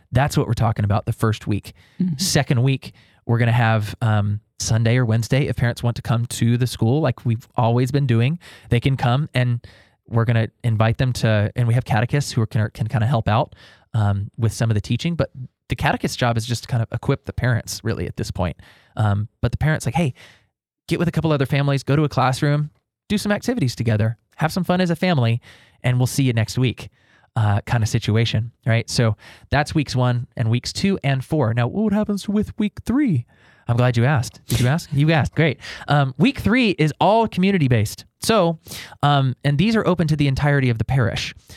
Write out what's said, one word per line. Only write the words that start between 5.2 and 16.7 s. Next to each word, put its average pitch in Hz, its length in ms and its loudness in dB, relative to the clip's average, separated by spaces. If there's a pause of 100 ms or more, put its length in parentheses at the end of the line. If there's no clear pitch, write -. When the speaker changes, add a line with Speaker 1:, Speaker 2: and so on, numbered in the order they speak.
Speaker 1:
if 120 100 -2
parents 120 260 -2
want 120 140 0
to - 60 -12
come 117 240 0
to 117 280 0
the 120 120 0
school, 117 340 0
like 131 240 -2
we've 117 220 -4 (100)
always 120 340 2
been 143 160 0
doing, 120 320 2 (300)
they 120 100 2
can 135 160 2
come 127 380 0
and 123 320 0 (420)
we're 117 180 0
gonna 113 220 2 (160)
invite 110 360 2
them 127 140 0
to, 107 420 0
and 120 120 0
we 117 60 2
have 123 120 0
catechists 120 460 -2
who 120 100 0
are, 110 40 0
can, 107 260 -2
can - 160 -6
kinda 110 200 -2
help 120 200 0
out, 110 280 0 (380)
um, 101 440 0
with 113 160 0
some 117 160 -2
of 110 60 2
the 104 60 0
teaching, 165 340 -4
but - 160 -2 (400)
the 123 40 -2
catechist's 165 420 -2
job 117 200 0
is 113 80 -4
just 120 180 -6
to - 40 -20
kind 117 160 0